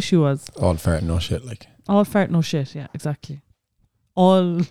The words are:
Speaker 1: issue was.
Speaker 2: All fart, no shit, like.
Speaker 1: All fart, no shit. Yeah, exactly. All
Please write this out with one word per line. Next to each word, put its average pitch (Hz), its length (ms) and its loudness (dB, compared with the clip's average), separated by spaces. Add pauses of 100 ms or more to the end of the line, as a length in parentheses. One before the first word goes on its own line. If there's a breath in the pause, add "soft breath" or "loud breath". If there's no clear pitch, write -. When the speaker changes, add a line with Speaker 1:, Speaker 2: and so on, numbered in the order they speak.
Speaker 1:
issue 170 140 4
was. 139 340 0
Speaker 2:
All 90 220 2
fart, 82 260 0
no 82 160 0
shit, - 240 -4
like. 120 240 -16 (220)
Speaker 1:
All 202 160 4
fart, - 260 -2
no 170 100 2
shit. 147 320 -4
Yeah, 143 200 -12
exactly. 147 480 -8 (720)
All 180 560 4